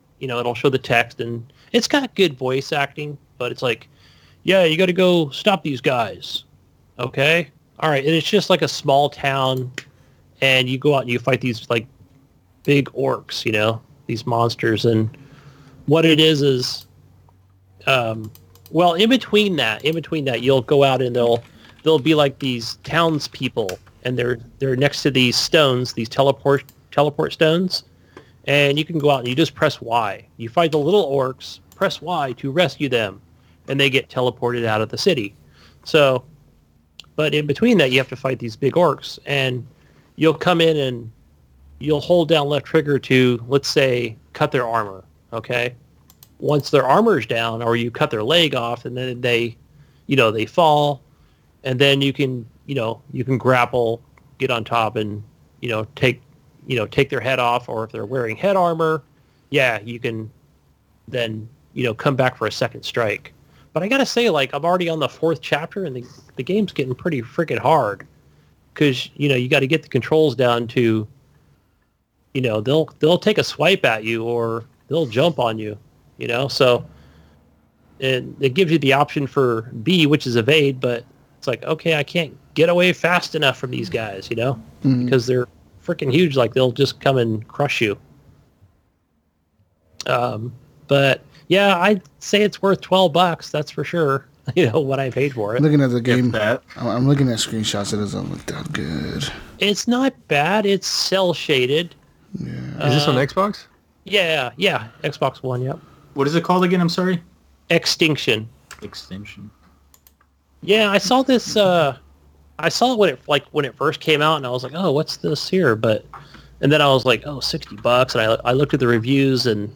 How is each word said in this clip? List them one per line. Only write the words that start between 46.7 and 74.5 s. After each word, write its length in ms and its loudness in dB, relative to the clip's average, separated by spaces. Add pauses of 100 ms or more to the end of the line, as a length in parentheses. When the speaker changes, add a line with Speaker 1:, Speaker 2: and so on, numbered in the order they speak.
Speaker 1:
their 140 4
armor's 400 2
down, 360 -4
or 160 0
you 140 -4
cut 200 -2
their 120 -4
leg 320 2
off, 280 -6
and 140 -10
then 240 -8
they, 340 0 (520)
you 100 -2
know, 140 6
they 140 -2
fall, 560 2 (640)
and 160 -2
then 220 4
you 100 0
can, 340 -4 (200)
you 100 -10
know, 260 -6 (120)
you 100 -6
can 140 -2
grapple, 640 2 (380)
get 120 -2
on 140 -2
top, 320 0
and, 260 -6 (380)
you 80 -6
know, 160 -4 (100)
take, 260 0 (440)
you 120 -6
know, 100 -2
take 220 0
their 120 -4
head 180 -2
off, 300 0
or 140 -6
if 80 -12
they're 140 -10
wearing 320 -6
head 180 0
armor, 480 0 (480)
yeah, 320 0
you 160 -12
can 320 -8 (760)
then, 400 -6 (260)
you 100 -4
know, 100 -2
come 220 -2
back 220 0
for 100 -2
a 40 -4
second 320 -6
strike. 500 -6 (400)
But 100 -4
I 40 -4
gotta 180 2
say, 240 0
like, 240 0
I'm 100 -6
already 240 0
on 120 -2
the 100 0
fourth 320 -2
chapter, 420 -4
and 120 -8
the, 100 -12 (300)
the 80 -8
game's 280 -2
getting 240 -4
pretty 280 -4
freaking 340 -4
hard, 480 0 (720)
'cause, 400 0
you 120 -2
know, 80 2
you 140 -2
gotta 180 2
get 160 0
the 60 -20
controls 460 2
down 320 0
to, 400 0 (1300)
you 60 -2
know, 200 0
they'll, 240 2 (140)
they'll 180 4
take 220 0
a 40 2
swipe 400 0
at 200 0
you, 200 -2
or 400 -2 (260)